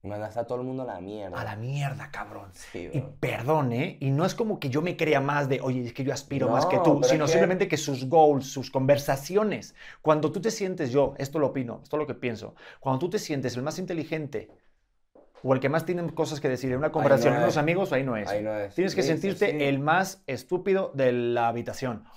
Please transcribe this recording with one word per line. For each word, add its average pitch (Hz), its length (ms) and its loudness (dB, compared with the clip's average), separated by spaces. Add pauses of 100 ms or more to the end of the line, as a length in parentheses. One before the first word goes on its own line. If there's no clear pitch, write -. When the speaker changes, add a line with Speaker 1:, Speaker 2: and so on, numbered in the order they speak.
Speaker 1:
Mandaste 104 340 -8
a 117 60 -4
todo 123 140 -4
el 127 60 -6
mundo 131 180 -6
a - 20 -8
la 98 140 -8
mierda. 98 400 -10
Speaker 2:
A 101 40 -6
la 104 120 -8
mierda, 139 540 -6
cabrón. 101 420 -12
Speaker 1:
Sí, - 400 -12
Speaker 2:
Y - 80 0
Speaker 1:
bro. - 200 -12
Speaker 2:
perdón, 127 520 0
¿eh? 143 280 -4
Y 135 100 0
no 143 140 2
es 185 100 0
como 214 260 -2
que 139 100 -4
yo 143 120 0
me 175 140 -2
crea 151 240 2
más 143 280 0
de, 135 120 0
"Oye, 127 240 -2
es 117 80 -8
que 135 120 -6
yo 135 80 -2
aspiro 131 360 -2
más 120 180 4
que 185 100 2
Speaker 1:
No, 180 60 4
Speaker 2:
tú", 165 120 6
Speaker 1:
pero - 120 4
es - 40 6
Speaker 2:
sino 151 160 4
Speaker 1:
que 160 60 2
Speaker 2:
simplemente 175 360 4
que 156 80 0
sus 135 320 -4
goals, 151 380 6
sus - 240 -8
conversaciones, 143 1040 0 (280)
cuando 151 300 4
tú 185 80 -4
te 220 100 0
sientes, 185 400 -4
yo, 135 280 4
esto 139 200 -6
lo 139 100 2
opino, 120 340 -4
esto - 140 -6
es 151 40 0
lo 147 60 -4
que 131 80 -8
pienso, 113 400 -8 (260)
cuando 131 200 0
tú 160 100 -2
te 214 80 -2
sientes 131 380 -4
el 123 60 -4
más 156 160 -6
inteligente 160 720 -6 (920)
o 127 120 2
el 143 60 2
que 135 80 0
más 165 160 0
tiene 175 300 -4
cosas 151 260 -2
que 143 80 0
decir 127 240 -2
en 127 60 0
una 151 100 0
Speaker 1:
Ahí 151 40 -2
Speaker 2:
conversación, 139 420 4
Speaker 1:
no - 40 2
Speaker 2:
en - 60 2
unos - 100 4
Speaker 1:
es. 160 40 2
Speaker 2:
amigos, 170 340 2
ahí 135 120 2
no 123 120 -2
es. 101 120 -4
Speaker 1:
Ahí 104 140 -2
no 107 140 -2
es. 101 180 -6
Speaker 2:
Tienes 180 200 0
que 190 80 2
Speaker 1:
Listo, 147 100 2
Speaker 2:
sentirte 196 380 0
Speaker 1:
sí. 151 140 0
Speaker 2:
el 139 160 2
más 175 460 0
estúpido 185 680 0
de 131 180 4
la 120 360 2
habitación. 117 560 -6 (120)